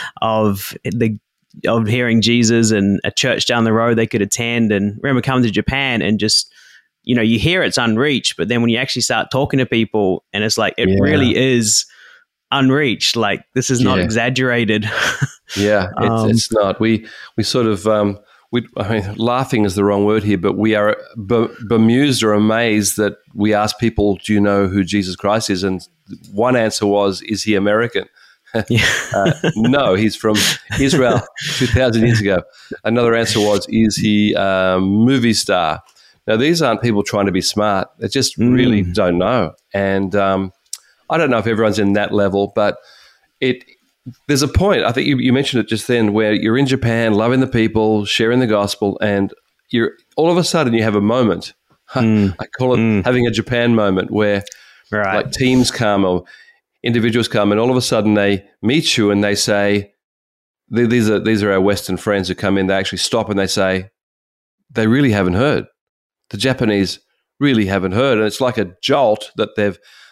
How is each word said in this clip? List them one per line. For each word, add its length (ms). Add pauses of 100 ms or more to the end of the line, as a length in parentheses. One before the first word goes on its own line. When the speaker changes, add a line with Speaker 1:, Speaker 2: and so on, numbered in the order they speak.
(200)
Speaker 1:
of 540 (100)
the, 320 (500)
of 200
hearing 340
Jesus 520
and 320
a 80
church 340
down 180
the 80
road 240
they 120
could 140
attend. 500
And 280
remember 220
coming 220
to 80
Japan 500
and 160
just, 340 (520)
you 100
know, 80
you 160
hear 240
it's 160
unreached, 580
but 120
then 120
when 80
you 80
actually 260
start 280
talking 280
to 80
people, 680
and 100
it's 160
like, 180
it 120
Speaker 2:
Yeah. 120
Speaker 1:
really 360
is 500 (640)
unreached. 680
Like, 280 (100)
this 160
is 100
not 180
Speaker 2:
Yeah. 60
Speaker 1:
exaggerated. 880
<laughs> 60 (560)
Speaker 2:
Yeah, 300 (100)
it's, 140
Speaker 1:
Um, 200
Speaker 2:
it's 220
not. 280
We, 260 (300)
we 80
sort 220
of, 200
um, 320 (340)
we, 140 (100)
I 240
mean, 160
laughing 480
is 100
the 100
wrong 200
word 180
here, 160
but 200
we 160
are 220 (300)
be-, 220 (180)
bemused 560
or 120
amazed 640
that 160 (200)
we 200
ask 240
people, 460
"Do 80
you 80
know 280
who 160
Jesus 320
Christ 340
is?" 140
And 220 (460)
one 240
answer 300
was, 360
"Is 200
he 120
American?" 520 (480)
<laughs> 160
Speaker 1:
Yeah. 160 (280)
Speaker 2:
Uh, 180 (240)
"No, 380
he's 220
from 200 (440)
Israel 400 (180)
Speaker 1:
<laughs> 180
Speaker 2:
two 100
thousand 400
years 140
ago." 220 (420)
Another 300
answer 260
was, 280
"Is 280
he 380
a 460
movie 540
star?" 480 (440)
Now, 100
these 260
aren't 200
people 200
trying 240
to 60
be 100
smart. 460 (100)
They 100
just 300
really 440
Speaker 1:
Mm. 120
Speaker 2:
don't 240
know. 340 (220)
And, 400
um, 380 (580)
I 80
don't 120
know 80
if 80
everyone's 320
in 160
that 180
level, 420
but 220 (640)
it, 240 (600)
there's 160
a 60
point, 360
I 80
think 140
you, 120
you 160
mentioned 280
it 60
just 180
then, 280
where 180
you're 260
in 80
Japan, 480
loving 260
the 60
people, 600
sharing 340
the 60
gospel, 560
and 300 (380)
you're, 220 (240)
all 140
of 80
a 60
sudden 300
you 80
have 120
a 60
moment. 580
<laughs> 360
Speaker 1:
Mm. 440
Speaker 2:
I 80
call 280
it 40
Speaker 1:
Mm. 280
Speaker 2:
having 200
a 40
Japan 440
moment, 360
where 340 (480)
Speaker 1:
Right. 320
Speaker 2:
like, 80
teams 380
come 340
or 200 (580)
individuals 460
come, 240
and 80
all 100
of 60
a 60
sudden 320
they 300 (160)
meet 380
you 120
and 140
they 100
say, 580 (800)
th-, 160
these 180
are, 120
these 220
are 100
our 80
Western 360
friends 320
who 60
come 240
in, 80
they 80
actually 240
stop 320
and 80
they 80
say, 420 (840)
they 160
really 260
haven't 220
heard, 300 (640)
the 60
Japanese 640 (400)
really 260
haven't 260
heard. 260
And 80
it's 140
like 180
a 140 (100)
jolt 540
that 200
they've, 220 (340)